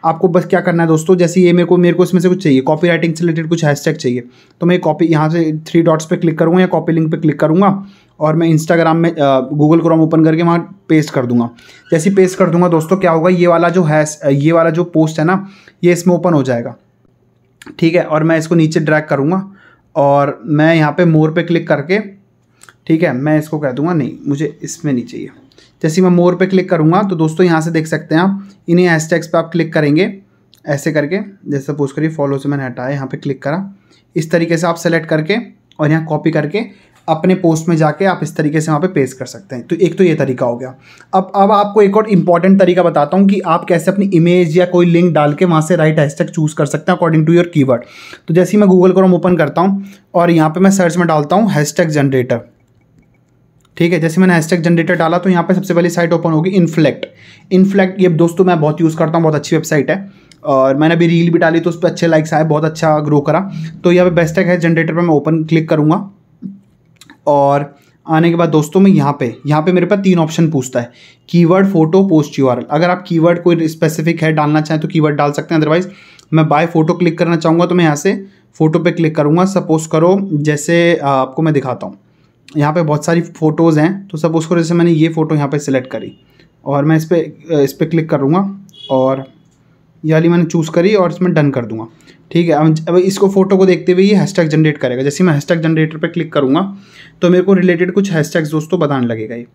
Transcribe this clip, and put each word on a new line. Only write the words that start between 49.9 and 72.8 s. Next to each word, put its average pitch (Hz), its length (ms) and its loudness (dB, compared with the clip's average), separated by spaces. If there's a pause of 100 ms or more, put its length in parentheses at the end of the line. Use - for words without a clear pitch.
और 170 180 2
यहाँ 156 180 2
पे 160 100 -6
मैं 190 120 4
search 175 260 0
में 175 100 0
डालता 156 280 0
हूँ 208 160 2
hashtag 151 380 -2
generator, 131 500 0 (1400)
ठीक 170 160 0
है। 170 60 0
जैसे 160 220 0
मैंने 185 120 4
hashtag 165 280 0
generator 170 340 0
डाला 170 220 0
तो 185 120 -2
यहाँ 175 140 2
पे 185 100 0
सबसे 180 200 -2
पहली 170 160 2
site 175 240 -2
open 165 180 -2
होगी 160 200 0
Inflect। 165 540 0 (460)
Inflect 190 500 2
ये 180 80 4
दोस्तों 165 360 2
मैं 180 160 0
बहुत 151 200 -2
यूज़ 160 160 0
करता 160 160 -2
हूँ, 170 100 0
बहुत 156 120 2
अच्छी 147 200 -4
website 151 360 -2
है 196 180 -6 (360)
और 135 300 2
मैंने 156 200 2
अभी 170 120 2
reel 170 240 2
भी 165 80 2
डाली 165 200 2
तो 170 100 -2
उस 160 120 -8
पर 175 80 2
अच्छे 165 180 -2
likes 160 260 0
आए, 156 100 0
बहुत 156 220 0
अच्छा 156 340 0
ग्रो 147 220 0
करा। 156 280 -2 (340)
तो 175 80 4
यहाँ 180 180 4
पे 170 60 -2
best 160 200 0
tech 180 120 0
है 175 120 0
generator 165 360 0
पर 175 60 0
मैं 170 140 2
open 156 280 0
click 160 260 0
करूँगा 160 400 0 (1200)
और 143 360 2 (420)
आने 165 240 2
के 170 60 0
बाद 170 140 0
दोस्तों 156 300 0
मैं 196 120 6
यहाँ 143 280 2
पे, 120 160 -4 (100)
यहाँ 151 160 0
पे 180 100 0
मेरे 175 140 2
पास 196 140 0
तीन 185 200 2
option 160 320 0
पूछता - 280 -4
है, 120 120 -10 (380)
Keyword, 175 380 4
photo, 175 400 2
post 156 320 0
URL। 123 320 0
अगर 165 180 0